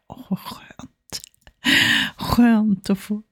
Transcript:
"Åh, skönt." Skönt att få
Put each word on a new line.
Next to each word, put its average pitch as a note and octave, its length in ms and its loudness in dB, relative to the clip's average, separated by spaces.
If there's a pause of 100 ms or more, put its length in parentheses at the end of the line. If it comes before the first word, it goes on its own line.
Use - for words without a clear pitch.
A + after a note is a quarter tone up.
"Åh, - 300 -10
skönt." - 840 -18 (960)
Skönt G#3+ 720 2
att G3 100 0
få G#3 320 -10